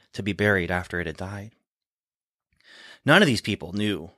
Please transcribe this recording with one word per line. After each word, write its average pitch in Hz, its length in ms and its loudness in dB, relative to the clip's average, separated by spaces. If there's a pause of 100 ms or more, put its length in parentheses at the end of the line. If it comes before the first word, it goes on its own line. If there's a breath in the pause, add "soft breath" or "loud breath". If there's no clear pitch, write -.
(140)
to - 80 -10
be 101 120 -2
buried 95 360 2
after 90 300 -4
it 85 80 -4
had 80 100 -10
died. 101 340 -10 (1500 loud breath)
None 165 200 6
of 180 40 4
these 117 140 0
people 90 320 -6
knew 101 440 -4